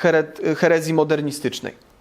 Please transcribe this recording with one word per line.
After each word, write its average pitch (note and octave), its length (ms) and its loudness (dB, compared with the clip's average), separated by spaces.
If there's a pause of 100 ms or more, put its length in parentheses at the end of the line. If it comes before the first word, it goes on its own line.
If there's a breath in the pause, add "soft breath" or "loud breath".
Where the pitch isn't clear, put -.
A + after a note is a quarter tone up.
here-, D#3+ 540 0
herezji D#3+ 380 2
modernistycznej? D3 800 -2 (280)